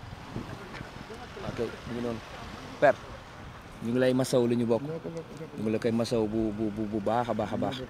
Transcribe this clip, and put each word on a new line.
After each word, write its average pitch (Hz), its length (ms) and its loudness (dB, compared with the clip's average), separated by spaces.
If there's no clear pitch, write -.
Ok, 110 180 -6
ñu 117 340 -4
ngi 120 80 -4
noonu. 117 180 -2
Père, 139 180 8
ñu 113 80 0
ngi 127 80 4
lay 127 140 8
masaw 127 340 6
li 120 80 4
ñu 120 100 4
bokk. 113 160 4
Ñu - 60 -4
ngi 110 80 2
la 110 80 4
koy 113 120 2
masaw 117 360 2
bu, 110 260 2
bu, 107 160 0
bu, 107 160 -2
bu 107 160 0
baax 117 280 4
a 113 40 2
baax 107 200 0
a 104 40 0
baax. 98 180 0